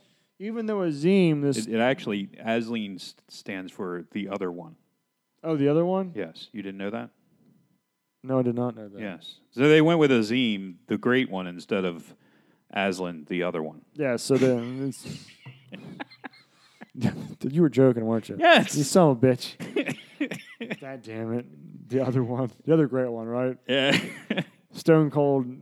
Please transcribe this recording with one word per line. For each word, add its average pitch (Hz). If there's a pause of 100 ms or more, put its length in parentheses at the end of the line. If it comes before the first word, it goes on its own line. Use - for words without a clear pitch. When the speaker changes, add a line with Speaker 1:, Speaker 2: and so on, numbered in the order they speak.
(380)
Speaker 1:
even 220
though 208
Azim, 165
this 131
Speaker 2:
It, 110
it 113
actually, 113 (160)
Aslan 113
s-, - (140)
stands 92
for 87
the 98
other 95
one. 82 (680)
Speaker 1:
Oh, 160
the 139
other 156
one? 185
Speaker 2:
Yes. 87
You 104
didn't 98
know 98
that? 117 (1120)
Speaker 1:
No, 131
I 127
did 123
not 120
know 107
that. 101
Speaker 2:
Yes. 95 (160)
So 135
they 156
went 165
with 147
Azim, 107
the 107
great 123
one, 95
instead 87
of 85 (580)
Aslan, 90
the 87
other 87
one. 78 (120)
Speaker 1:
Yeah, 135
so 135
then 127
it's - (1700)
Speaker 2:
<laughs> -
Speaker 1:
<laughs> -
Dude, 131
you 156
were 156
joking, 120
weren't 113
you? 107
Speaker 2:
Yes. -
Speaker 1:
You 151
son 170
of 117
a 131
bitch. - (720)
Speaker 2:
<laughs> -
Speaker 1:
God 135
damn 113
it! -
The 127
other 127
one. 120 (140)
The 143
other 160
great 127
one, 113
right? 123 (100)
Speaker 2:
Yeah. 135 (380)
<laughs> -
Speaker 1:
Stone 160
Cold 139 (160)